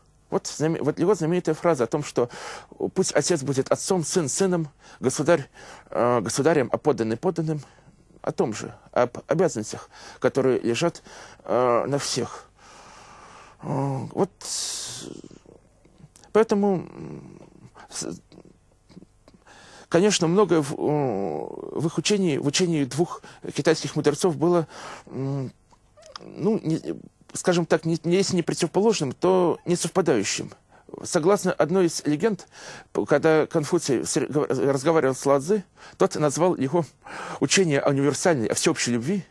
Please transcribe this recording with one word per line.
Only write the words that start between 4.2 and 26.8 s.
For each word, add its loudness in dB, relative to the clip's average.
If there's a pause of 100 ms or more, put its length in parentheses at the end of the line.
сыном, 0 (320)
государь, 2 (440)
э, 4
государем, 2
а 0
подданный 2
подданным», -2 (640)
о -4
том 0
же, -10 (180)
об 0
обязанностях, -2 (320)
которые 2
лежат, -2 (400)
э, 2
на -2
всех. -6 (1120)
Э, -4
вот, -2 (2000)
поэтому, 4
м, -12 (520)
с-, -8 (1700)
конечно, 4
многое 4
в, -4
э, -4
в -2
их -2
учении, 2
в -2
учении 0
двух -4 (340)
китайских 0
мудрецов 0
было, 2 (380)
м, -6 (640)
ну, -2
не, -2 (520)